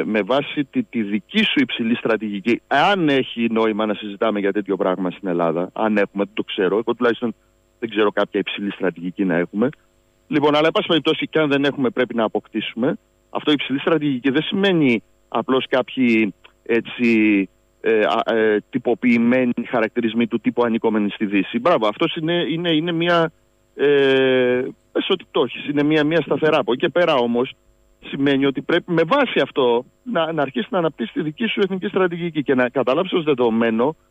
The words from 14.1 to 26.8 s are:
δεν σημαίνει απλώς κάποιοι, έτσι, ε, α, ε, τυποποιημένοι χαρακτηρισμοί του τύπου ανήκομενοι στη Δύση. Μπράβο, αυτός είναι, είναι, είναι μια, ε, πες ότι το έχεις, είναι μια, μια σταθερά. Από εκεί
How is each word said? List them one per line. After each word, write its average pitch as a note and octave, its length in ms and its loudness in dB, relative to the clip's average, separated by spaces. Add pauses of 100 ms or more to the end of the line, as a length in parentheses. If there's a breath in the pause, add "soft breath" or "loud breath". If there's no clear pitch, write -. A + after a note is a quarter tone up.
δεν C3+ 120 0
σημαίνει E3 600 0 (240)
απλώς B2 420 0
κάποιοι, A#2 640 0 (300)
έτσι, A2 840 2 (320)
ε, A2 180 2
α, G#2+ 360 0
ε, A2 340 2
τυποποιημένοι A#2+ 840 2 (140)
χαρακτηρισμοί A2+ 600 0
του A2+ 120 -4
τύπου A#2+ 240 0
ανήκομενοι A2 460 0
στη - 160 -6
Δύση. G2+ 340 -2
Μπράβο, B2 280 2
αυτός G#2 280 -2
είναι, E3+ 340 -2
είναι, E3 260 -2
είναι E3 160 0
μια, E3+ 400 2 (440)
ε, C3 880 4 (280)
πες - 180 -2
ότι F#3+ 220 -2
το F3+ 100 0
έχεις, - 260 -6
είναι D3 160 0
μια, D3+ 200 2
μια D#3 180 2
σταθερά. D3+ 380 2
Από C#3 120 0
εκεί C3+ 100 -2